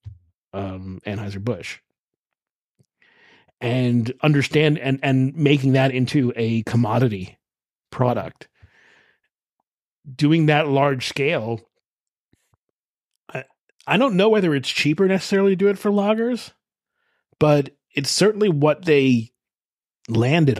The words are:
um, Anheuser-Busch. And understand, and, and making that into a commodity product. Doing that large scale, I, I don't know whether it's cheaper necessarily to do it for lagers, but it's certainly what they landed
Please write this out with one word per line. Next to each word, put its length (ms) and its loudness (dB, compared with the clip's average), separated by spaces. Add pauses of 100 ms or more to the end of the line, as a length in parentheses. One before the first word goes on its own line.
(540)
um, 520 -10
Anheuser-Busch. 720 -8 (1800)
And 520 0 (100)
understand, 560 2
and, 240 -4
and 340 0
making 380 2
that 180 2
into 440 0
a 280 -2
commodity 720 -2 (540)
product. 560 -6 (1700)
Doing 340 2
that 200 2
large 400 0
scale, 540 -4 (1700)
I, 120 -10 (420)
I 100 0
don't 200 0
know 100 4
whether 260 2
it's 160 -4
cheaper 380 0
necessarily 460 0
to 20 -4
do 140 0
it 100 -4
for 120 -4
lagers, 600 -2 (880)
but 360 2 (200)
it's 160 -4
certainly 380 2
what 340 2
they 480 2 (800)
landed 500 2